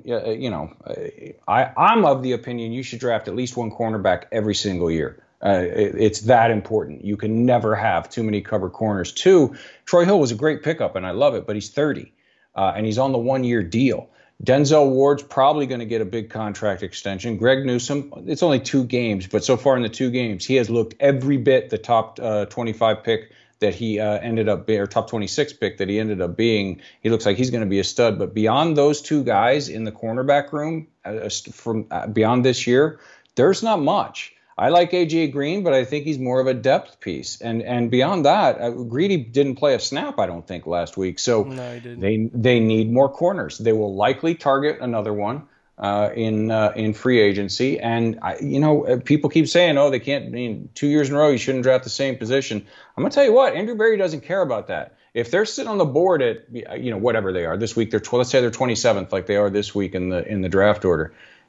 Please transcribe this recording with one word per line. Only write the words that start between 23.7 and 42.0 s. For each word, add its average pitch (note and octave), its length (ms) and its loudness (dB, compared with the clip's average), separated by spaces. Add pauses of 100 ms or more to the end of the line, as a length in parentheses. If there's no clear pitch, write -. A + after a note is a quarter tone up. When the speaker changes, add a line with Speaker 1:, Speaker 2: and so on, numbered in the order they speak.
Speaker 1:
he, A2 240 -4
uh, G#2 200 -2
ended A2+ 300 -2
up G2 180 -2
being, G#2+ 140 0
or G2+ 60 -2
top G#2+ 220 -2
twenty-six A#2 440 -4
pick - 260 -6
that F#2+ 100 -4
he G2+ 100 -2
ended G#2+ 220 -4
up F2 160 -4
being. G#2 440 0 (200)
He A2 100 -2
looks A2 160 0
like G2+ 100 2
he's B2+ 140 0
gonna A2+ 160 -2
be G2 140 0
a F#2+ 40 0
stud. A2 340 0
But F2+ 140 -4
beyond B2+ 440 2
those D3 260 2
two D3 220 -2
guys A#2+ 440 2
in A2+ 140 -8
the G#2+ 100 -8
cornerback C#3 600 -2
room, D#3+ 340 -6 (180)
uh, G#2+ 240 -8
st-, - 260 -10
from, A2 360 -6
uh, - 160 -6
beyond A2+ 380 2
this B2+ 220 0
year, D3 340 4 (340)
there's F3+ 280 4
not A3 180 0
much. - 540 -2 (260)
I A#2+ 100 2
like F3 220 4
A F3+ 140 2
J D#3+ 220 0
Green, C#3+ 340 -4
but E3 100 0
I C3 120 4
think C#3+ 200 -6
he's D3+ 140 -4
more B2+ 220 0
of C3 80 0
a B2+ 60 2
depth C3 440 0
piece. D2 420 -10
And, A2+ 220 -4
and A#2+ 300 -2
beyond D3 320 2
that, D#3+ 360 4
uh, A#2+ 100 -4
Greedy B2+ 460 -2
didn't C3 380 0
play C#3 220 2
a - 20 0
snap, C4 400 -6
I G2+ 80 0
don't E2+ 180 -8
think, F2 220 -12
last E2+ 300 -4
week. F#2 240 -4
So A2+ 240 2
Speaker 2:
No, B2+ 300 -10
he A#2+ 40 -14
didn't. A#2+ 220 -14